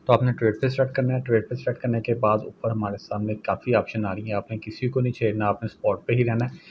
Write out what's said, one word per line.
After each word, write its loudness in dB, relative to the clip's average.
तो 6
आपने 4
ट्रेड 2
पे 2
स्टार्ट 0
करना 0
है। 0
ट्रेड 2
पे -6
स्टार्ट -4
करने -2
के 0
बाद 2
ऊपर -6
हमारे -2
सामने -4
काफ़ी -2
ऑप्शन 0
आ -2
रही -8
है, -4
आपने -6
किसी -6
को 0
नहीं 2
छेड़ना, 0
आपने 0
स्पॉट -2
पे 2
ही 4
रहना 0
है। -6